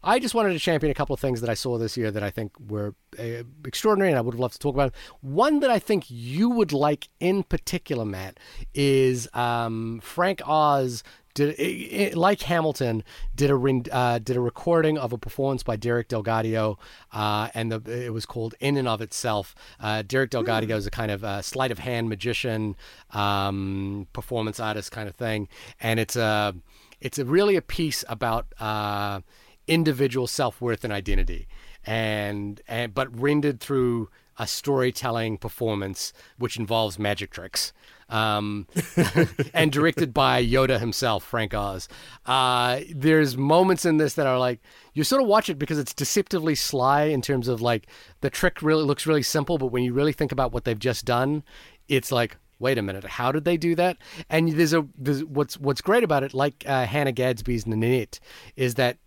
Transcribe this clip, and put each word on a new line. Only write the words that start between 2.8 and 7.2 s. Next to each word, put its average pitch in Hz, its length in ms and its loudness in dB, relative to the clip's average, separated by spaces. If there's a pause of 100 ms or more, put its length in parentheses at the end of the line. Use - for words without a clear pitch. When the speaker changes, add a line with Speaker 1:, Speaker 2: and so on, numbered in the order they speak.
Speaker 1:
uh, 117 240 -8 (200)
extraordinary 196 460 2
and 143 80 4
I 117 40 2
would 113 120 -2
have 117 60 -6
loved 127 140 -2
to - 60 -20
talk 143 140 -2
about. 135 180 2 (300)
One 233 380 4
that 277 100 4
I 226 80 4
think 190 320 0
you 127 400 0
would 220 240 2
like 147 360 2 (100)
in 185 240 2